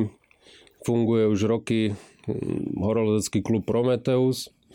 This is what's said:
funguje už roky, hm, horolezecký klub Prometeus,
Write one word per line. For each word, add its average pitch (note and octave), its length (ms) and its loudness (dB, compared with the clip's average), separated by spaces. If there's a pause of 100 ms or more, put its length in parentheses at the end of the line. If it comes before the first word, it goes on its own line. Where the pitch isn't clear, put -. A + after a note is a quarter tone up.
(840)
funguje A2+ 480 2
už G#2 160 2
roky, A2 480 0 (320)
hm, - 560 -4
horolezecký G#2+ 640 0
klub A2 160 0
Prometeus, B2+ 880 0 (240)